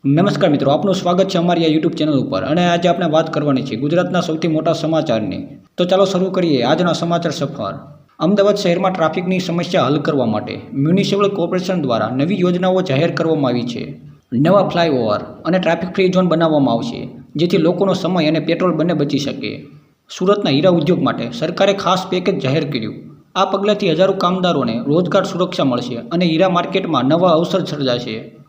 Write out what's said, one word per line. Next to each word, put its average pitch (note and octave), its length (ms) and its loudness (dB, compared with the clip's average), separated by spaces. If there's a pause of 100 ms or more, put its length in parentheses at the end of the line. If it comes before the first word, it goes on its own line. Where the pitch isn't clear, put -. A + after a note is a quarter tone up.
નમસ્કાર D#3+ 440 4
મિત્રો, C#3 200 2
આપનું F3+ 240 2
સ્વાગત F3+ 340 0
છે F3 100 -2
અમારી E3+ 260 2
આ D#3+ 40 4
YouTube D#3 260 0
ચેનલ D3+ 240 0
ઉપર - 240 -2
અને - 240 0
આજે F3 220 2
આપણે F3 180 0
વાત D#3 260 0
કરવાની C#3+ 300 0
છે C3 140 -6
ગુજરાતના E3+ 440 0
સૌથી E3 280 -2
મોટા D#3 240 0
સમાચારની. A2+ 720 -2 (320)
તો F3+ 80 0
ચાલો F#3+ 200 4
શરૂ F#3+ 260 0
કરીએ E3 320 0
આજના D#3+ 300 2
સમાચાર E3+ 400 -2
સફર. A#2+ 420 -6 (440)
અમદાવાદ G3+ 360 4
શહેરમાં F3+ 380 0
ટ્રાફિકની F3+ 460 -2
સમસ્યા E3+ 460 0
હલ C#3+ 140 2
કરવા C#3+ 280 0
માટે G#2+ 340 -4 (120)
મ્યુનિસિપલ G3 560 2
કોર્પોરેશન F3+ 540 -2
દ્વારા A2+ 340 0
નવી E3 240 0
યોજનાઓ F3+ 400 2
જાહેર D#3 300 0
કરવામાં D3+ 420 0
આવી A#2+ 100 -2
છે. - 380 -8 (320)
નવા E3 360 4
ફ્લાયઓવર B2+ 520 0 (240)
અને F#3 140 0
ટ્રાફિક F3 360 0
ફ્રી F#3+ 140 4
ઝોન F3+ 200 2
બનાવવામાં D#3 460 2
આવશે, - 340 -6 (280)
જેથી F3 220 2
લોકોનો F3+ 360 2
સમય E3+ 320 0
અને D#3 140 0
પેટ્રોલ E3+ 360 0
બંને E3 180 0
બચી C#3+ 240 0
શકે. - 480 -8 (520)
સુરતના G3+ 320 0
હીરા D#3 200 4
ઉદ્યોગ E3 320 2
માટે A#2+ 280 -4
સરકારે F#3 420 0
ખાસ F#3 380 -2
પેકેજ F3+ 320 -2
જાહેર C#3+ 280 0
કર્યું. A2+ 240 -6 (400)
આ F#3 100 2
પગલાંથી G3+ 460 0
હજારો F#3 220 2
કામદારોને F3 720 0
રોજગાર F3 380 2
સુરક્ષા E3+ 400 -2
મળશે A#2+ 320 -2
અને D#3+ 280 -2
હીરા E3 240 2
માર્કેટમાં F3 560 0
નવા F3 240 4
અવસર E3+ 360 2
સર્જાશે. B2 520 -4 (320)